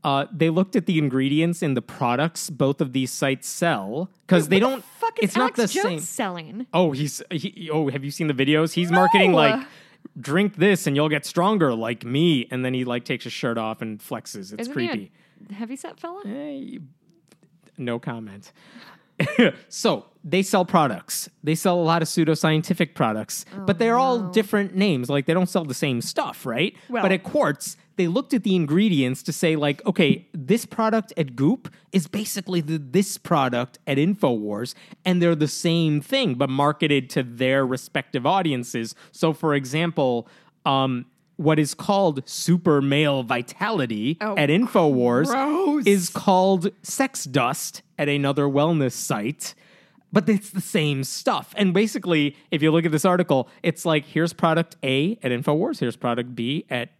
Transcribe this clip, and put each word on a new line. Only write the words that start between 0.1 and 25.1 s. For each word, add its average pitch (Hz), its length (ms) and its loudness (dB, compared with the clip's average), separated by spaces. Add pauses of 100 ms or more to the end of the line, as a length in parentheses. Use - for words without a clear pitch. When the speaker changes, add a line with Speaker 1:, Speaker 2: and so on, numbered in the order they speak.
Speaker 1:
they 165 180 2
looked 185 240 0
at 185 120 2
the 165 120 2
ingredients 147 640 0
in 143 120 0
the 123 80 0
products 135 680 -2
both 143 300 0
of 131 120 -2
these 131 200 -2
sites 135 340 -2
sell, 143 640 -4 (160)
'cause 165 220 4
Speaker 2:
Wait, - 20 -6
Speaker 1:
they 190 60 6
Speaker 2:
what 240 140 4
the - 20 -4
Speaker 1:
don't, 262 120 -8
Speaker 2:
fuck - 360 -6
is 208 80 2
Speaker 1:
it's - 80 -4
not 254 200 0
Speaker 2:
Alex 226 180 0
Speaker 1:
the 370 60 -2
Speaker 2:
Jones 403 80 0
Speaker 1:
same. 160 120 -4
Speaker 2:
selling? 175 720 -8
Speaker 1:
Oh, 170 160 4
he's, 139 400 -4
he, 165 420 -8
oh, 151 160 0
have 135 160 -4
you 143 60 -6
seen 160 160 -4
the 147 80 0
videos? 151 380 2
He's 175 180 0
Speaker 2:
No. 175 60 4
Speaker 1:
marketing, 185 360 6
like, 165 320 4 (560)
"Drink 190 360 0
this 180 320 2
and 139 80 0
you'll 151 120 2
get 147 160 -2
stronger 175 480 2
like 113 320 -4
me." 139 460 2
And 127 140 -4
then 127 100 -2
he, 127 100 -2
like, 123 200 -4
takes 127 180 -6
his 120 100 -10
shirt 117 260 -4
off 110 220 -6
and 110 200 -8
flexes. 104 520 -12
It's 220 100 -12
Speaker 2:
Isn't 269 180 -10
he 349 60 -2
a - 20 -6
Speaker 1:
creepy. 214 240 -8 (420)
Speaker 2:
heavyset 233 460 -12
fella? 359 260 -12
Speaker 1:
Eh, 277 520 -12 (1000)
no 120 220 -6
comment. 110 500 -12 (680)
<laughs> 196 340 4 (160)
So, 160 380 -2 (180)
they 175 180 0
sell 190 220 2
products. 147 640 0 (140)
They 151 140 0
sell 175 240 2
a - 20 2
lot 165 200 4
of 156 60 -2
pseudoscientific 160 840 0
products, 110 500 -2 (120)
Speaker 2:
Oh, 196 100 -10
Speaker 1:
but 190 120 2
they're 233 200 2
all 254 220 2
Speaker 2:
no. 180 120 -6
Speaker 1:
different 202 440 0
names. 147 340 2